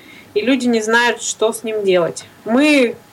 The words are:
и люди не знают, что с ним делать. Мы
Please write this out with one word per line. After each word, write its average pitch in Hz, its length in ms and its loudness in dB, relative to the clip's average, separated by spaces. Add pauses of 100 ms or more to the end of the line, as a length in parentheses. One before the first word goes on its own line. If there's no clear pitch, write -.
(340)
и 208 60 0
люди 247 260 0
не 226 160 0
знают, 233 400 0
что 220 300 -2
с - 100 -12
ним 214 220 -6
делать. 180 400 0 (200)
Мы 262 520 2 (160)